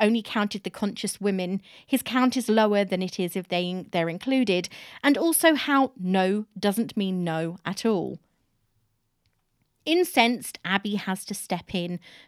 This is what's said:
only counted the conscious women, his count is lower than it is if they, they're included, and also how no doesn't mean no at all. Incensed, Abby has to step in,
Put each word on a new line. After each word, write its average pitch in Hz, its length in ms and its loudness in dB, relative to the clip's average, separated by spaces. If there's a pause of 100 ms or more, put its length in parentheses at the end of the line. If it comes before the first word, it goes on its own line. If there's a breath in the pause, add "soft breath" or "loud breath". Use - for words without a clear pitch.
only 220 220 4
counted 208 420 -2
the 185 60 -8
conscious - 500 -6
women, 190 400 -2 (260 loud breath)
his - 160 0
count 247 340 2
is 240 120 -2
lower 208 360 4
than 190 180 -2
it 185 180 -4
is 175 160 -4
if 180 120 -8
they, 180 440 -2
they're 170 160 2
included, 196 640 0 (340 loud breath)
and 285 140 4
also 330 360 4
how 277 460 2
no 190 460 2 (120)
doesn't 208 380 0
mean 190 260 -2
no 165 440 -4
at 180 180 -4
all. 185 340 0 (1700)
Incensed, 277 800 2
Abby 202 300 0
has 190 320 -4
to 202 80 -8
step - 400 -6
in, 175 260 -4 (260 loud breath)